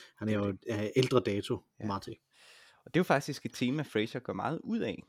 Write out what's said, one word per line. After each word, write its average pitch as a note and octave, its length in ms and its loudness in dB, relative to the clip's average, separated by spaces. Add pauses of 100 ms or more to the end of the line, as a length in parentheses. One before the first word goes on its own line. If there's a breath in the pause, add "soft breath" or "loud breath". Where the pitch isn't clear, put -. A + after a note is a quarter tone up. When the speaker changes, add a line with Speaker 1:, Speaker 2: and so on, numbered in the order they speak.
(160 loud breath)
Speaker 1:
Han G#2+ 120 -4
er G#2+ 40 2
Speaker 2:
Det G#2 100 4
er G2+ 40 2
Speaker 1:
jo G2 60 0
Speaker 2:
det. F#2+ 60 -8 (100)
Speaker 1:
af G#2+ 280 -2
ældre B2+ 240 6
dato, G2+ 380 0 (220)
Speaker 2:
Ja. G#2 60 -6
Speaker 1:
Marty. G2 240 -4 (760 soft breath)
Speaker 2:
Og - 100 -10
det - 20 0
er E3+ 40 6
jo F#3 40 2
faktisk C#3+ 420 0
et A2+ 80 -6
tema, C3+ 280 0
Frasier A2+ 380 -2
gør - 120 -6
meget G#2 320 -2
ud A3+ 140 -2
af, - 300 -4